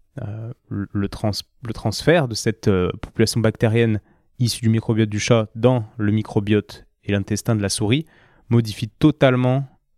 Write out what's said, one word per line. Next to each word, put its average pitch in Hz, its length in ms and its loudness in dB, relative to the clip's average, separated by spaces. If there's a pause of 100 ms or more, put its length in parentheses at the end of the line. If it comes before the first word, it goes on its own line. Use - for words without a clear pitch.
(200)
euh, 110 320 -10 (160)
le, 101 240 -6
le 98 160 -2
trans-, - 220 -4 (360)
le 113 60 -6
transfert 139 560 0
de 113 60 -6
cette, - 340 -2
euh, 92 220 2 (100)
population - 400 -2
bactérienne 110 600 2 (360)
issue 120 220 -2
du 117 80 2
microbiote 110 400 2
du 104 100 -6
chat 110 360 2
dans 120 300 2 (120)
le 104 160 0
microbiote 104 760 -2 (180)
et 104 80 -4
l'intestin 101 440 -2
de 104 60 -2
la 98 80 -2
souris 120 340 0 (460)
modifie 113 380 0
totalement 131 760 2 (340)